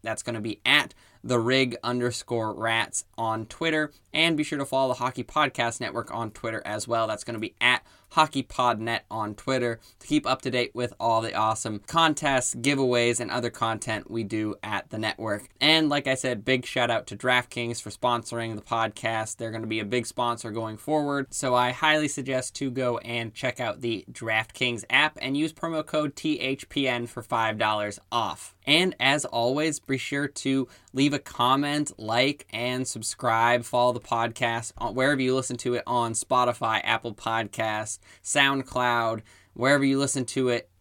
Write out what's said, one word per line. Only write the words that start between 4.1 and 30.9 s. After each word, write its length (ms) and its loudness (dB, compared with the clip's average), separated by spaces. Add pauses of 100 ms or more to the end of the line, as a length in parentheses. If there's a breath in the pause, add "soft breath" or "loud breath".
And 240 2
be 80 0
sure 140 -4
to 80 -2
follow 240 2
the 100 -2
Hockey 240 -4
Podcast 560 -2
Network 320 -6
on 200 -6
Twitter 340 -8
as 220 -6
well. 180 2
That's 180 -6
gonna 140 -8
be 240 -8
at 240 2 (240 soft breath)
Hockey 340 2
Pod 380 2
Net 280 -4
on 260 -6
Twitter 440 -2 (200 loud breath)
to 80 -20
keep 200 2
up 140 0
to 100 -4
date 220 0
with 260 -4
all 220 4
the 120 -4
awesome 540 0
contests, 680 2
giveaways, 680 2
and 100 -6
other 180 -2
content 640 -4
we 140 -2
do 360 -2
at 280 -6
the 80 -8
network. 500 -4 (140)
And 260 6
like 200 0
I 80 2
said, 280 -2
big 220 2
shout 260 0
out 160 0
to 80 -10
DraftKings 680 0
for 80 -12
sponsoring 680 -2
the 60 -10
podcast. 760 -2
They're 140 -6
gonna 160 -6
be 120 -2
a 60 -4
big 220 0
sponsor 440 -2
going 240 -6
forward. 580 0
So 200 0
I 180 4
highly 380 2
suggest 460 -4
to 160 -4
go 260 0
and 360 -6
check 280 -4
out 180 -4
the 320 -4
DraftKings 760 -2
app 320 2
and 160 -2
use 160 -2
promo 320 -4
code 300 -2
T 240 -2
H 280 -4
P 220 0
N 160 -2
for 160 -10
five 360 0
dollars 420 0 (120)
off. 440 -4 (120)
And 320 6
as 260 2
always, 540 0
be 180 -4
sure 300 -2
to 400 0 (260 loud breath)